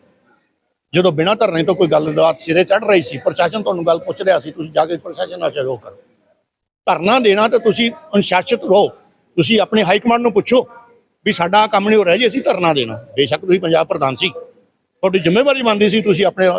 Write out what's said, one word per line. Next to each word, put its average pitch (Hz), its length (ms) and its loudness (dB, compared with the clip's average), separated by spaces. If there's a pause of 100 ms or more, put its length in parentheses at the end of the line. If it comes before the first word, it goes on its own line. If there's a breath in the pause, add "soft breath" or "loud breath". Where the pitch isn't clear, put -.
(960)
ਜਦੋਂ 180 180 2
ਬਿਨਾਂ 165 240 0
ਧਰਨੇ 180 260 0
ਤੋਂ 185 120 0
ਕੋਈ 175 140 0
ਗੱਲਬਾਤ 156 520 0
ਸਿਰੇ 165 240 0
ਚੜ੍ਹ 214 220 -2
ਰਹੀ 196 160 2
ਸੀ, 135 160 -10
ਪ੍ਰਸ਼ਾਸਨ 175 440 -2
ਤੁਹਾਨੂੰ 185 240 -4
ਗੱਲ 170 120 2
ਪੁੱਛ - 240 -10
ਰਿਹਾ 185 180 2
ਸੀ, 151 100 -12
ਤੁਸੀਂ 160 220 -12
ਜਾ 151 140 0
ਕੇ 170 100 -6
ਪ੍ਰਸ਼ਾਸਨ 170 420 -10
ਨਾਲ 165 120 -4
ਸਹਿਯੋਗ 131 280 -6
ਕਰੋ। - 180 -20 (920)
ਧਰਨਾ 185 320 2
ਦੇਣਾ 214 300 2
ਤਾਂ 233 100 2
ਤੁਸੀਂ 233 320 0
ਅਨੁਸ਼ਾਸਿਤ 202 760 -2
ਰਹੋ, 190 240 4 (480)
ਤੁਸੀਂ 190 240 2
ਆਪਣੀ 208 220 0
ਹਾਈ 190 160 2
ਕਮਾਂਡ 240 240 0
ਨੂੰ 240 100 0
ਪੁੱਛੋ 220 300 2 (640)
ਵੀ 208 60 0
ਸਾਡਾ 180 280 0
ਆਹ 214 80 2
ਕੰਮ 202 200 0
ਨਹੀਂ 220 100 4
ਹੋ 202 60 4
ਰਿਹਾ 175 120 2
ਜੀ, 240 100 2
ਅਸੀਂ 254 160 -2
ਧਰਨਾ 180 320 2
ਦੇਣਾ। 117 220 -4 (200)
ਬੇਸ਼ੱਕ 147 280 -2
ਤੁਸੀਂ 185 160 2
ਪੰਜਾਬ 165 260 0
ਪ੍ਰਧਾਨ 135 300 -4
ਸੀ, 180 120 -2
ਤੁਹਾਡੀ - 920 -6
ਜ਼ਿੰਮੇਵਾਰੀ 254 440 0
ਬਣਦੀ 214 260 2
ਸੀ, 214 120 0
ਤੁਸੀਂ 190 260 0
ਆਪਣੇ 185 320 0